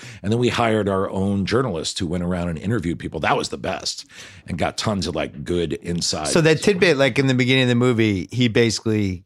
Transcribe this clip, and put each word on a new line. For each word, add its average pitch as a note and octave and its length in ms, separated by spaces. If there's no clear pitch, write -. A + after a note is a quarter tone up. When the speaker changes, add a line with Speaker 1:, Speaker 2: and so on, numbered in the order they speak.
Speaker 1:
And G2+ 100
then A#2 80
we B2 80
hired A2 400
our F#2+ 220
own G2 340
journalist G#2 560
who F#2 60
went F2 180
around F2 240
and E2 100
interviewed F2 400
people. E2 220
That A2+ 160
was - 140
the D2 80
best, - 480
and F2+ 100
got E2+ 180
tons G2 300
of, E2+ 80
like, D2 300
good E2+ 380
insight. E2+ 460
Speaker 2:
So F3 120
that D#3 220
tidbit, F#3 340
like, C3+ 220
in C3+ 100
the C3 60
beginning B2+ 300
of B2 40
the B2 80
movie, A2 560
he B2 160
basically, G#2+ 760